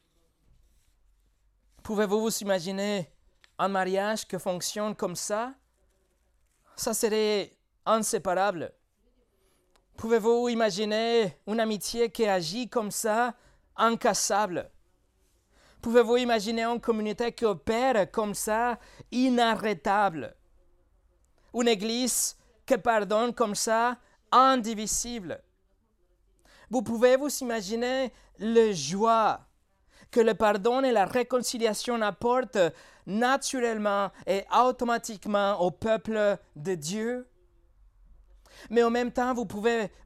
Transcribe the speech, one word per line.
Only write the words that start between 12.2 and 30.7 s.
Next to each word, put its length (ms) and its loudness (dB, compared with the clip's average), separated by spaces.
agit 420 -2
comme 240 -4
ça, 420 -2
incassable ? 920 0
Pouvez-vous 360 4
imaginer 460 0
une 180 -2
communauté 500 -2
qui 140 -4
opère 640 0
comme 220 -2
ça, 440 -2
inarrêtable ? 1200 0
Une 160 2
église 640 -2
qui 120 2
pardonne 560 0
comme 220 -2
ça, 420 0
indivisible ? 1080 2
Vous 120 0
pouvez 340 4
vous 220 -2
imaginer 720 -4
le 340 4
joie 640 0
que 80 2
le 140 4
pardon 500 2